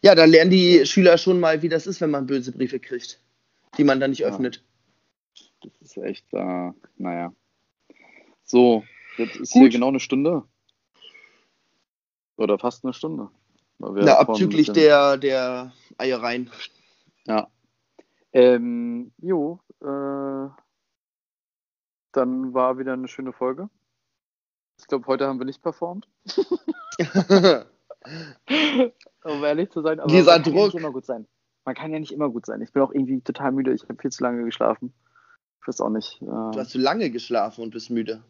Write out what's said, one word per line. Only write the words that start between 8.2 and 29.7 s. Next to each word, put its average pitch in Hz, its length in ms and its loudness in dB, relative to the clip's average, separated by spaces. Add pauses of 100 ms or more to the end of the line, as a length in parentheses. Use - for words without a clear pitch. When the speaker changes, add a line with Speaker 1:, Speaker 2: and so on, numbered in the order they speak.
Speaker 2:
So, 120 400 4 (320)
jetzt 117 200 -8
ist - 160 -12
hier 131 100 8
Speaker 1:
Gut. 123 100 8
Speaker 2:
genau 123 160 0
eine 135 120 -2
Stunde. 143 440 -4 (1900)
Oder 104 220 -2
fast - 260 -8
eine 127 80 -6
Stunde. - 380 -10 (480)
Weil - 180 -10
wir 101 80 0
Speaker 1:
Na, 139 120 6
Speaker 2:
vorhin - 40 6
ein - 140 4
Speaker 1:
abzüglich 156 340 2
Speaker 2:
bisschen 143 60 -6
Speaker 1:
der, 147 420 6
der 127 560 -4 (260)
Eiereien. 123 520 -6 (760)
Speaker 2:
Ja. 110 220 -4 (840)
Ähm, 120 840 2
jo, 170 420 -6 (200)
äh, 139 680 -10 (1600)
dann 127 420 -4
war 127 240 0
wieder 131 140 -8
eine 127 160 -8
schöne 131 240 -12
Folge. 131 360 -8 (1120)
Ich - 80 -20
glaub, 131 200 -6
heute 139 200 -2
haben 135 140 -6
wir 127 60 -8
nicht 139 160 -14
performt. 175 440 -10 (200)
<laughs> - 100 -10 (640)
Speaker 1:
<laughs> 175 680 2 (1600)
Speaker 2:
Um 147 180 -6
ehrlich 151 280 -2